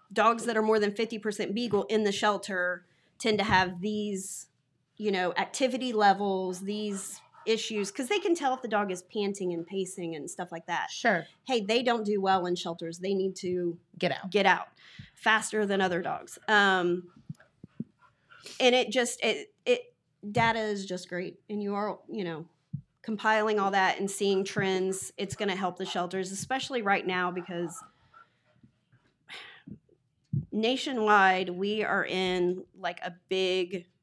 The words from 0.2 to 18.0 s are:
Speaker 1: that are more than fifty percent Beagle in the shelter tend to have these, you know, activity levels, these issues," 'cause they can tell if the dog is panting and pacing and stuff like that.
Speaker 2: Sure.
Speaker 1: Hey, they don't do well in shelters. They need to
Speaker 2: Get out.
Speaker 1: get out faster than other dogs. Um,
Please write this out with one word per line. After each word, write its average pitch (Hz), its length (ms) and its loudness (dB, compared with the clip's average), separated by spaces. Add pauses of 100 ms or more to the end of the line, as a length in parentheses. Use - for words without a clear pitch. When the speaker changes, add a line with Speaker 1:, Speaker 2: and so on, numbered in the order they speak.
Speaker 1:
that 233 120 0
are 220 60 4
more 220 160 4
than 208 140 2
fifty 226 260 -4
percent 202 360 -4
Beagle 208 300 0
in 220 200 2
the 196 80 2
shelter 190 720 0 (340)
tend 220 200 2
to 196 60 2
have 185 360 4
these, 208 680 -4 (500)
you 208 120 -2
know, 185 280 0
activity 240 560 0
levels, 190 680 4
these 208 600 -6 (240)
issues," 214 440 -2
'cause 254 180 -6
they 415 100 2
can 349 160 0
tell 277 180 0
if 254 80 -4
the 240 80 -6
dog 202 240 0
is 175 80 -6
panting 196 540 -2
and 165 120 -6
pacing 180 480 -6
and 147 160 -10
stuff 175 220 -10
like 170 140 -10
that. 156 240 -4
Speaker 2:
Sure. 190 340 2 (220)
Speaker 1:
Hey, 247 160 0
they 226 200 2
don't 233 220 2
do 208 160 0
well 190 240 4
in 175 100 0
shelters. 170 440 -6
They 196 160 -2
need 190 220 0
to 180 420 -2 (180)
Speaker 2:
Get 170 160 0
out. 180 180 -8
Speaker 1:
get 196 140 4
out 185 240 4 (460)
faster 214 500 2
than 196 160 0
other 180 220 0
dogs. - 360 -8 (100)
Um, 185 640 4 (1500)